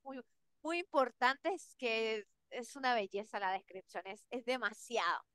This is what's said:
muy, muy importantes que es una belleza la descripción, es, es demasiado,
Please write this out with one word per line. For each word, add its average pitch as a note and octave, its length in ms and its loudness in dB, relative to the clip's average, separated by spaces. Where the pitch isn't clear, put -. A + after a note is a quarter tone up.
muy, C4+ 180 -12
muy E4 160 0
importantes C#4 1000 2
que A3 480 0
es - 260 -8
una C4 200 2
belleza G#3 440 -2
la F#3+ 120 0
descripción, F#3 560 -8
es, F#3+ 220 -12
es A#3+ 160 -6
demasiado, G#3+ 760 0